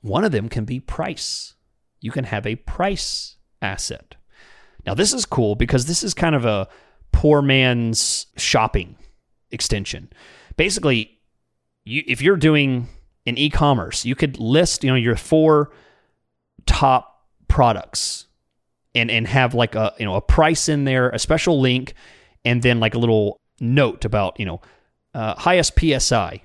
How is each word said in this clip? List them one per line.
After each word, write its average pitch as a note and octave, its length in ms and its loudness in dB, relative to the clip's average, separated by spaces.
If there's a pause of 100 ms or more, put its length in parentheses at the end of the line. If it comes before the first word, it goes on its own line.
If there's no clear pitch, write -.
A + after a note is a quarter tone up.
One G#2+ 220 -2
of A3 80 2
them A2+ 180 -2
can A2+ 160 -4
be B2 140 -6
price. - 760 -10 (460)
You A2+ 120 -10
can C3 100 -4
have G#2+ 240 -6
a A2 80 -4
price - 800 -8 (260)
asset. - 540 -10 (720)
Now, F#2+ 80 -4
this G3+ 180 0
is B3+ 140 -4
cool G#2+ 300 0
because B2 300 0
this E3 180 -4
is G#3 100 -6
kind E3 220 0
of A#2+ 80 0
a G#2 240 -2 (420)
poor D3 320 4
man's B2+ 840 0 (100)
shopping G#2+ 580 0 (560)
extension. - 580 -6 (480)
Basically, D3+ 600 0 (680)
you, C3 220 -6
if B2 160 -4
you're F#3 140 4
doing C#3 500 2 (400)
an A#2+ 100 -6
e-commerce, C#3+ 680 0
you B2 100 -2
could C#3+ 240 -2
list, D3 460 0
you C3 60 2
know, C3 60 2
your A#2 200 0
four D#3 560 2 (920)
top - 600 2 (220)
products - 800 0 (680)
and, A2+ 160 0
and A2+ 160 -2
have, B2 260 2
like, A#2+ 220 0
a, A2 240 -2
you A2+ 60 -6
know, F#2+ 100 -4
a G2+ 60 0
price D#3+ 480 2
in D3 160 0
there, C3 260 0
a A2 80 -6
special D#3+ 420 0
link, B2+ 340 0 (500)
and A#2+ 180 0
then, B2 160 4
like, A2 160 0
a A#2+ 40 -2
little A2 420 2 (200)
note B2 440 2
about, G#2 360 -2
you G#2+ 40 -6
know, E2+ 160 -8 (540)
uh, A2 220 -6
highest F3+ 400 2
P D#3 180 2
S B2 160 -2
I. G2+ 340 -2